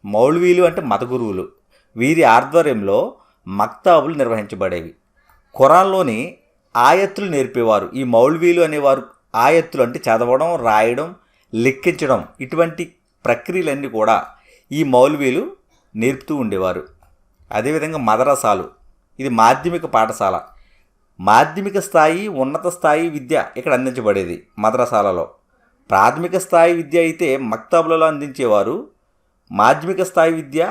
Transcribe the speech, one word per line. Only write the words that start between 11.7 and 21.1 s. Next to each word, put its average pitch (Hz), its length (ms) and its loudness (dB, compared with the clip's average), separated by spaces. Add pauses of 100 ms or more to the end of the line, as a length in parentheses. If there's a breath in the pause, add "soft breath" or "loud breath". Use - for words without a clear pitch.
ఇటువంటి 160 460 -4 (400)
ప్రక్రియలన్నీ 139 680 -4
కూడా 110 260 2 (540 soft breath)
ఈ 143 140 -6
మౌల్వీలు 135 580 2 (520)
నేర్పుతూ 131 420 -4
ఉండేవారు. 92 460 -4 (680)
అదేవిధంగా 151 480 -4
మదరసాలు, 117 680 0 (540)
ఇది 131 140 -6
మాధ్యమిక 139 540 2
పాఠశాల. 110 500 -2 (840)